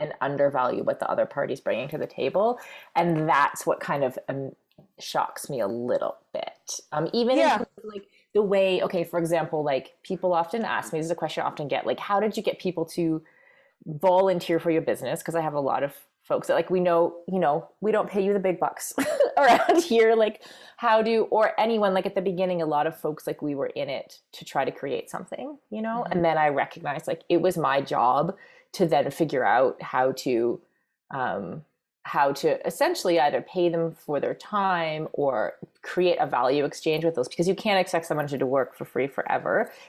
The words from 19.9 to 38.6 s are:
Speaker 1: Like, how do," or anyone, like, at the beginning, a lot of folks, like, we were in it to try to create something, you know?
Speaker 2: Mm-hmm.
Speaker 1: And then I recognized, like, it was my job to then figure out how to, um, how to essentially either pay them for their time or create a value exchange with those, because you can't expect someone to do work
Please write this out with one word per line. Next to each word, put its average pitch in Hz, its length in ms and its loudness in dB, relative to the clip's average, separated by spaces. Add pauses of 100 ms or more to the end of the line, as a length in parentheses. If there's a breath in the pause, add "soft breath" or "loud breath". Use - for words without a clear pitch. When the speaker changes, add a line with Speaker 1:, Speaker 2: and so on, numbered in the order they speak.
Speaker 1:
Like, 220 280 2 (340 loud breath)
how 220 240 4
do," 226 240 2
or 214 340 2
anyone, 208 340 2
like, 190 120 0
at 190 100 -4
the 190 60 0
beginning, 180 400 0
a 160 40 0
lot 151 220 0
of 160 100 -4
folks, 156 300 -6
like, - 140 -6
we 147 140 -4
were 135 120 -4
in 139 220 -6
it - 320 -10 (100)
to - 140 -18
try 139 200 -2
to - 60 -2
create - 380 -8
something, 269 500 -12 (100)
you 214 120 -8
know? 226 220 -4
Speaker 2:
Mm-hmm. 180 100 -6
Speaker 1:
And 175 120 2
then 160 120 2
I 151 100 4
recognized, 143 600 -4
like, - 220 -6
it 170 120 4
was 180 160 2
my 139 240 2
job 139 540 2 (360 loud breath)
to 180 160 2
then 143 240 2
figure 143 320 0
out 113 380 4
how 131 320 0
to, 120 480 0 (500)
um, 104 540 -6 (400)
how 143 280 2
to 147 340 0
essentially 277 500 0
either 147 240 2
pay 175 280 0
them 165 240 -2
for - 260 -4
their - 140 -2
time 170 800 -2
or 127 440 0 (260)
create 180 360 2
a 156 60 2
value 135 400 2
exchange 156 400 -2
with 165 100 2
those, - 140 -2
because 175 180 0
you 190 80 2
can't 196 240 2
expect 175 260 0
someone 151 220 -2
to 139 100 -4
do 131 80 0
work 127 300 0